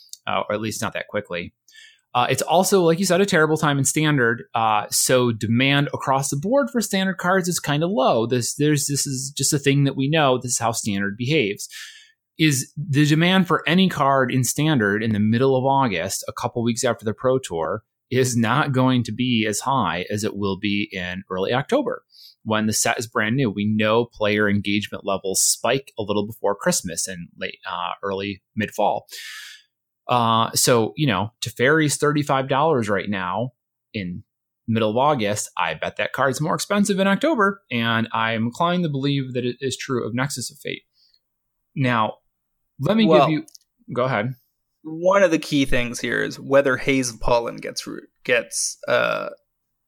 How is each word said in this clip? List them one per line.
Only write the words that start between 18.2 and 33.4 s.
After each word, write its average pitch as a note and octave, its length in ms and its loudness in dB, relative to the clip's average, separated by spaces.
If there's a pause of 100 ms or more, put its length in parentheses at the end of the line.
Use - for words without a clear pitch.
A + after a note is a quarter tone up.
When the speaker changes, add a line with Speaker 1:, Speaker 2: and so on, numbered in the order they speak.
Speaker 1:
not A#2+ 380 2
going B2+ 320 2
to A2+ 80 -8
be A#2 340 2
as G#2 140 -2
high F#2+ 500 0
as G#2 140 -4
it G#2+ 100 -4
will G2 240 -2
be G2+ 320 -2
in F2+ 400 -8
early F#2 220 -2
October A3+ 500 -2 (400)
when G#2+ 240 0
the G#2+ 60 0
set A#2 260 0
is A#2 80 -6
brand A2+ 300 -2
new. C3+ 140 0
We G2+ 160 -2
know G#2+ 400 2
player G#2 420 0
engagement G2+ 560 -2
levels G2 380 -2
spike - 560 -2
a A2+ 40 -2
little G#2 240 0
before G2+ 300 -2
Christmas F2+ 500 -4
and F2+ 220 -10 (100)
late, F#2+ 200 -10 (120)
uh, F2 220 -6 (100)
early G2 400 -6 (140)
mid-fall. G#2 480 -2 (1040)
Uh, A2+ 460 2
so, A#2 420 2
you D3+ 100 0
know, G#2 260 0 (100)
Teferi's D3 540 2
thirty-five C#3+ 520 0
dollars C#3 400 2
right F#2+ 200 -2
now G2 440 -4 (400)